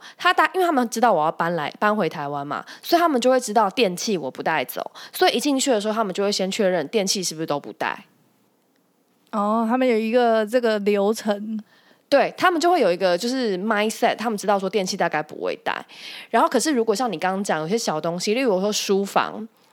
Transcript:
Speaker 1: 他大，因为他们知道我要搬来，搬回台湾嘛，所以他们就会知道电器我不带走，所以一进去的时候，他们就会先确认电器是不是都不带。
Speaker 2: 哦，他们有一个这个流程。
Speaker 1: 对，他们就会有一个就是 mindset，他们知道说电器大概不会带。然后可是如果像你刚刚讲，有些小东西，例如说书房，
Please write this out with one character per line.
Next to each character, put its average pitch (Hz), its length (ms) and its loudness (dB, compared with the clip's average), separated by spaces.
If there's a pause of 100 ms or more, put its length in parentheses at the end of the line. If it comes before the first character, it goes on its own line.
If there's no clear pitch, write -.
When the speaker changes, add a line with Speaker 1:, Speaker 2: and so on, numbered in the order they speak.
(180)
Speaker 1:
他 359 160 2
大， 320 220 2
因 370 40 0
为 359 60 2
他 339 60 2
们 247 180 0
知 233 100 -6
道 226 140 6
我 156 100 2
要 160 80 2
搬 170 220 -2
来， 151 260 -4
搬 208 160 2
回 180 140 0
台 151 180 -8
湾 143 180 -6
嘛， 143 200 -6 (160)
所 - 160 2
以 - 20 0
他 349 80 4
们 262 140 0
就 254 80 4
会 262 100 4
知 214 140 -4
道 214 160 4
电 185 260 0
器 190 220 -2
我 139 120 -6
不 - 120 -10
带 156 240 -2
走， - 260 -8 (220)
所 370 160 4
以 - 80 2
一 - 20 0
进 277 180 0
去 269 120 0
的 220 100 2
时 202 80 -4
候， 220 60 0
他 226 100 0
们 190 80 -2
就 196 120 -2
会 202 80 2
先 190 180 -2
确 190 180 0
认 175 200 0
电 208 180 0
器 196 180 -2
是 165 120 -6
不 156 40 -8
是 160 60 -6
都 151 140 -2
不 110 140 -12
带。 - 320 -6 (1300)
Speaker 2:
哦， 220 380 0
他 247 80 0
们 262 100 2
有 233 80 4
一 220 160 0
个 233 320 4
这 220 160 0
个 220 200 2
流 202 340 2
程。 214 500 -4 (460)
Speaker 1:
对， 226 260 4
他 359 140 2
们 349 100 2
就 349 120 4
会 349 100 4
有 190 100 4
一 180 60 0
个 180 180 2
就 233 140 -2
是 247 300 -2
mindset， 214 560 0
他 226 160 -4
们 208 60 -2
知 196 100 -6
道 202 100 4
说 190 100 -4
电 196 160 0
器 190 140 -4
大 175 100 0
概 156 140 -2
不 - 140 -14
会 85 280 -4
带。 - 220 -4 (460)
然 226 100 2
后 - 80 4
可 254 100 0
是 311 120 0
如 240 120 2
果 220 100 2
像 247 160 -2
你 165 100 -6
刚 180 140 -2
刚 196 100 -4
讲， 170 180 -2
有 156 60 -4
些 208 100 0
小 160 240 -4
东 170 180 -4
西， 208 140 -2
例 254 80 0
如 202 180 2
说 208 140 0
书 202 320 0
房， 127 420 -2 (240)